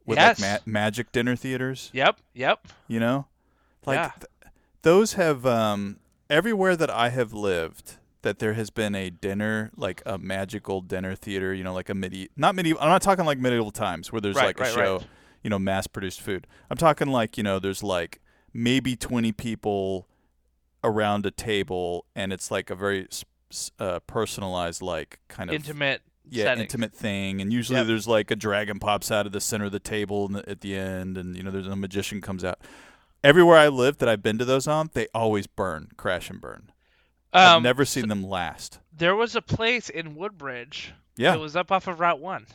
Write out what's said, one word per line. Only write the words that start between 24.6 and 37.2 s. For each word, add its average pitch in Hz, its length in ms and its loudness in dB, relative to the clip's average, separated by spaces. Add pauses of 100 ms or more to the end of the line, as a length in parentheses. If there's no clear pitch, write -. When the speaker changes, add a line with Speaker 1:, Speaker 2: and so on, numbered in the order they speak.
Speaker 1:
like, 85 460 -6
kind - 220 -10
of - 60 -2
Speaker 2:
Intimate 143 460 -4 (280)
Speaker 1:
yeah, 117 160 0
Speaker 2:
setting. 117 180 0
Speaker 1:
intimate 110 300 -4
thing, 98 480 -4
and 98 120 -2
usually 120 260 0
Speaker 2:
Yep. 120 80 2
Speaker 1:
there's, 113 200 0
like, 110 240 2
a 117 60 2
dragon 104 420 -2
pops 104 320 0
out 104 140 2
of 98 80 -6
the 101 80 -4
center 104 240 -2
of 101 80 -4
the 101 60 -4
table 104 460 -2
in 98 80 -4
the, - 160 -8
at - 120 -10
the - 160 -6
end, 92 400 -6
and, 90 180 -8
you 90 80 -10
know, 95 80 -8
there's 95 160 -6
a 95 80 -4
magician 98 460 -4
comes 92 240 -6
out. 90 140 -4 (640)
Everywhere 170 360 10
I 151 120 10
live 135 300 2
that 123 100 2
I've 104 140 0
been 107 140 0
to 123 80 -2
those 131 220 2
on, 156 260 -2
they 113 200 -2
always 110 340 0
burn, 85 500 -6
crash 90 320 -4
and - 120 -14
burn. - 300 -16 (600)